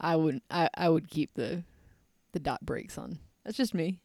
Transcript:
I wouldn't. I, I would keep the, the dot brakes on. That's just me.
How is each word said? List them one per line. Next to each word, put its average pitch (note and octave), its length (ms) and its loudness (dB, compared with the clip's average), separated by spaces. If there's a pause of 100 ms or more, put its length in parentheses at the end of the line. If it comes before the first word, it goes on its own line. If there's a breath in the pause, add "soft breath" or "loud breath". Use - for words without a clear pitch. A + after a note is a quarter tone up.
I E3 160 4
wouldn't. D#3+ 340 2
I, E3+ 240 4
I E3+ 140 4
would D#3+ 180 4
keep - 280 -2
the, D3 280 -2 (680 soft breath)
the F3 60 -2
dot C#3+ 260 -4
brakes - 320 -6
on. D3+ 220 -10 (260)
That's A3 100 -8
just B3 180 0
me. F3 320 -2